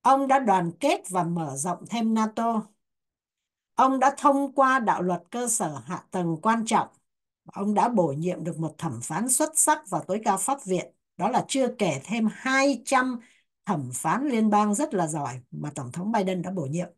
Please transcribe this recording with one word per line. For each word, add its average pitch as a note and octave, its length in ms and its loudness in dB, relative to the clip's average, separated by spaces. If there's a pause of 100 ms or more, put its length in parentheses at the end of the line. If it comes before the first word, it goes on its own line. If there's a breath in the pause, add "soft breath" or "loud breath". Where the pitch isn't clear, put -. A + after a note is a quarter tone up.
Ông C4+ 280 4
đã C4+ 100 6
đoàn F#3 420 2
kết D#4+ 300 0
và F3+ 140 0
mở E3 320 -4
rộng F3 340 -4
thêm A3+ 240 0
nato. A3+ 520 0 (1080)
Ông C4+ 240 4
đã C4+ 200 4
thông C#4 340 4
qua C4+ 260 4
đạo G3 240 0
luật F3+ 280 0
cơ B3 180 -4
sở D3+ 380 -2
hạ E3+ 240 -10
tầng E3+ 320 -2
quan A3+ 240 2
trọng. G3 220 0 (560)
Ông G3+ 300 -4
đã A#3+ 140 4
bổ G3 200 2
nhiệm E3 360 -4
được D#3 140 -6
một D#3+ 200 -4
thẩm B2+ 240 -6
phán F#3 260 -4
xuất D#4 300 0
sắc D4+ 320 2
vào E3+ 160 -4
tối G3+ 180 -2
cao G3 140 0
pháp C#4 260 -4
viện. F#3 220 -2 (300)
Đó F#3 120 -2
là B3 200 0
chưa B3+ 300 0
kể D#3 260 0
thêm A3+ 280 -2
hai C4+ 520 0
trăm B3+ 360 0 (440 loud breath)
thẩm D3 300 -4
phán G#3 340 -2
liên A3 220 2
bang G#3 240 4
rất D4+ 200 -2
là F3 120 0
giỏi C#3+ 340 -6 (100)
mà D3+ 240 -8
Tổng B2 180 -10
thống F#3+ 200 -6
Biden F#3 300 0
đã F3+ 80 -8
bổ F#3 120 -6
nhiệm. D#3+ 360 -6